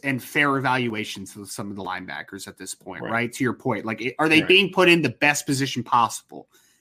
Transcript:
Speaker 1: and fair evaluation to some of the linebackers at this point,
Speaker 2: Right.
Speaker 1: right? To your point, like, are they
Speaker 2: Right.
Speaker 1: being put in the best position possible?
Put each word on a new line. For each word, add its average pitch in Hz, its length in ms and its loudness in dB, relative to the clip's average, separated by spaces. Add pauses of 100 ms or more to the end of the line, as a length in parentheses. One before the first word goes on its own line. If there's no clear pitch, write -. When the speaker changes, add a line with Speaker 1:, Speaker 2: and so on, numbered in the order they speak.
Speaker 1:
and 131 180 -2
fair 147 360 2
evaluation 120 680 -2
to 104 200 -14
some 101 240 -10
of 101 60 -10
the 101 60 -10
linebackers 92 640 -10
at 95 100 -18
this 92 160 -12
point, 92 280 -14
Speaker 2:
Right. 107 100 -6
Speaker 1:
right? 117 200 -2
To - 120 -2
your 117 100 2
point, 104 320 -4
like, 113 320 -6
are 156 100 2
they 156 120 6
Speaker 2:
Right. - 80 -2
Speaker 1:
being 185 240 4
put 180 180 6
in 170 120 6
the 139 80 0
best 147 360 0
position 131 360 -2
possible? - 640 0 (320)